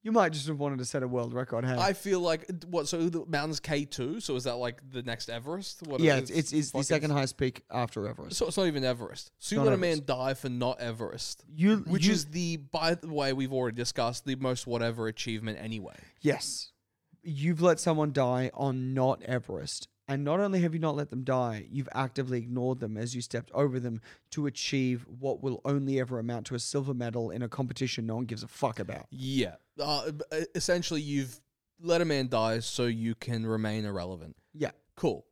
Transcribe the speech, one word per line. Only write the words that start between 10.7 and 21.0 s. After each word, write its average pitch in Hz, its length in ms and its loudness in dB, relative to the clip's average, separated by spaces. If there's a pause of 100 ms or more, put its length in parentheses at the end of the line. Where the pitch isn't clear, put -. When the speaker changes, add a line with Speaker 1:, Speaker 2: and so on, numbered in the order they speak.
Speaker 2:
Everest. 117 680 -6
Speaker 1:
You, 185 280 6 (100)
Speaker 2:
Which 160 180 4
Speaker 1:
you 208 80 8
Speaker 2:
is 156 140 2
the, 165 320 -2
by 160 380 2
the 170 120 -10
way, 143 240 2
we've 135 220 0
already 123 220 2
discussed, 120 500 -2
the 135 100 0
most 131 300 -2
whatever 117 400 0
achievement 110 520 -4
anyway. 110 380 -8 (240)
Speaker 1:
Yes. - 520 0 (500)
You've 160 400 0
let 170 180 8
someone 156 320 2
die 127 400 2
on 131 400 -2
not 131 300 2
Everest. - 680 -4 (180)
And 139 160 0
not 151 160 2
only 196 220 4
have 170 140 4
you 160 60 0
not 156 160 0
let 147 120 -2